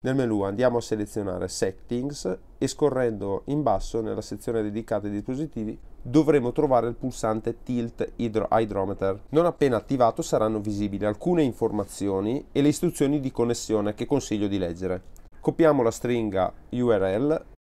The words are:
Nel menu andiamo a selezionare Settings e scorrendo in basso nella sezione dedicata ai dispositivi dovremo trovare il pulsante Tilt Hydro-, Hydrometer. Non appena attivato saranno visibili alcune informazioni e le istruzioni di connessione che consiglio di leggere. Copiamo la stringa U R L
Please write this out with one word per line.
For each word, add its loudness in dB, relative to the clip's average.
Nel -2
menu 2
andiamo 2
a -2
selezionare -4
Settings -4
e 0
scorrendo 0
in -2
basso 0
nella -4
sezione -4
dedicata -4
ai -4
dispositivi -6
dovremo 4
trovare 4
il -4
pulsante -4
Tilt -4
Hydro-, 0
Hydrometer. 0
Non 4
appena 2
attivato 2
saranno 0
visibili -2
alcune 2
informazioni 0
e 2
le 6
istruzioni 2
di -4
connessione 0
che -6
consiglio 0
di 0
leggere. -4
Copiamo 4
la 4
stringa 0
U 2
R 4
L 0